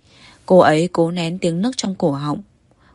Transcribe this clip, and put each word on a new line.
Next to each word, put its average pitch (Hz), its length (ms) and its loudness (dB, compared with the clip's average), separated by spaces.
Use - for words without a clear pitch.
Cô 185 120 4
ấy 160 360 4
cố 170 180 0
nén 175 280 -6
tiếng 170 220 -2
nức 254 160 -4
trong 190 180 -6
cổ 160 160 -2
họng, 147 300 -6